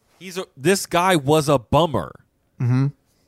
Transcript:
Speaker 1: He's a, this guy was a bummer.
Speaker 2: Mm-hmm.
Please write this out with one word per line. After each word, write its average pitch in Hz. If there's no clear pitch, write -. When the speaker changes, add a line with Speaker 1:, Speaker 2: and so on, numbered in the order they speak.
Speaker 1:
He's 175
a, 185
this 170
guy 180
was 147
a 143
bummer. 131
Speaker 2:
Mm-hmm. 127